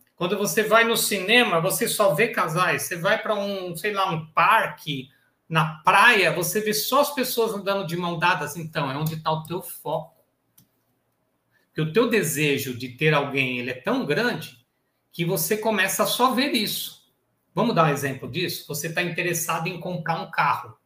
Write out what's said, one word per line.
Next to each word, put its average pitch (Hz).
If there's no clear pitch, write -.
Quando 180
você 202
vai 220
no 233
cinema, 202
você 190
só 196
vê 214
casais. 175
Você 185
vai 202
pra 214
um, 196
sei 208
lá, 196
um 160
parque, 170
na 156
praia, 196
você 170
vê 214
só 254
as 285
pessoas 233
andando 196
de 165
mão 175
dadas. 175
Então, 156
é 135
onde 160
tá 160
o 156
teu 180
foco. -
Porque -
o 156
teu 240
desejo 147
de 127
ter 151
alguém, 131
ele 123
é 123
tão 233
grande 190
que 170
você 196
começa 214
a -
só 247
ver 262
isso. -
Vamos 220
dar 165
um 147
exemplo 131
disso? 160
Você 160
tá 175
interessado 170
em 185
comprar 170
um 190
carro. 147